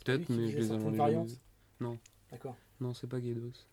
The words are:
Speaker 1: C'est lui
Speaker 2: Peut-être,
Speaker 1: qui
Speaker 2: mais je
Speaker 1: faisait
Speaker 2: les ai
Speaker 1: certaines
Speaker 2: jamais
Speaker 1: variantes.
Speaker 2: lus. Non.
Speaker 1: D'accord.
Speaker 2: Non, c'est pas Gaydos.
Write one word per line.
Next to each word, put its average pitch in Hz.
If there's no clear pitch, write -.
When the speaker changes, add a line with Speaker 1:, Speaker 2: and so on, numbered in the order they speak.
Speaker 1:
C'est 127
lui 165
Speaker 2:
Peut-être, -
Speaker 1:
qui 127
Speaker 2:
mais 117
je 110
Speaker 1:
faisait -
Speaker 2:
les 113
ai 110
Speaker 1:
certaines 110
Speaker 2:
jamais 110
Speaker 1:
variantes. 160
Speaker 2:
lus. 120
Non. 120
Speaker 1:
D'accord. 123
Speaker 2:
Non, 123
c'est 123
pas 127
Gaydos. 120